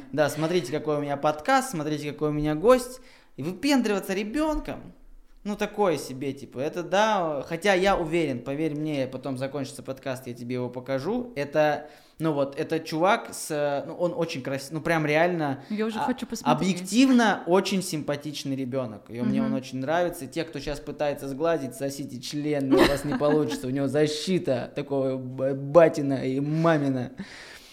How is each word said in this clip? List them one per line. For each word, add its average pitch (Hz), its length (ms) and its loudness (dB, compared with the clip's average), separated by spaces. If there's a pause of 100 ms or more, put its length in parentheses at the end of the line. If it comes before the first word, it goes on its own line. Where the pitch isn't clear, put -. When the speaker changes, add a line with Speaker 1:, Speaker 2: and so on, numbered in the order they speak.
(120)
Speaker 1:
да, 147 180 4
смотрите, 160 420 0
какой 151 260 0
у 147 40 -2
меня 143 160 -2
подкаст, 247 540 2
смотрите, 151 400 -4
какой 151 180 -2
у 151 40 0
меня 151 200 0
гость. 233 460 4 (380)
И 131 60 -8
выпендриваться 202 680 0
ребенком, 247 800 -4 (520)
ну, 202 100 -4
такое 202 420 0
себе, 135 360 -6
типа, 120 260 -12
это 160 220 -4
да, 170 680 0
хотя 165 260 2
я 190 240 4
уверен, 156 440 0
поверь 147 340 -2
мне, 147 320 -2
потом 127 300 -6
закончится 135 460 -6
подкаст, 131 440 -8
я 120 60 -10
тебе 120 220 -6
его 123 140 -2
покажу, 135 680 -4
это 147 520 2 (320)
ну 160 120 2
вот, 139 260 0
это 160 220 -2
чувак 170 540 0
с, - 180 -10
э, 147 360 0
ну, - 80 -12
он 170 200 0
очень 165 260 -4
крас-, 135 300 -6
ну, 156 80 -6
прям 160 260 2
реально, 151 540 2 (100)
Speaker 2:
Я 214 160 -2
уже 220 140 -4
Speaker 1:
а, - 40 -2
Speaker 2:
хочу 247 220 -2
посмотреть. 170 520 0
Speaker 1:
объективно 220 680 4
очень 190 380 2
симпатичный 143 720 -4
ребенок. 127 540 -6
И 120 120 -8
мне 127 200 2
он - 80 0
Speaker 2:
Мгм. - 80 0
Speaker 1:
очень 131 220 -6
нравится. 165 440 0
И 131 60 -8
те, 160 160 -4
кто 147 160 -8
щас 147 180 -6
пытается 143 480 -2
сглазить, 139 480 0
сосите 139 460 -6
член, 143 480 -2
но 135 80 6
у - 100 8
вас 143 160 0
не 143 120 -2
получится. 147 520 2
У - 20 -2
него 139 200 0
защита 147 840 0
такого 135 420 -2
б-, 131 380 -4
батина 139 720 6
и 131 140 0
мамина. 147 720 2 (600)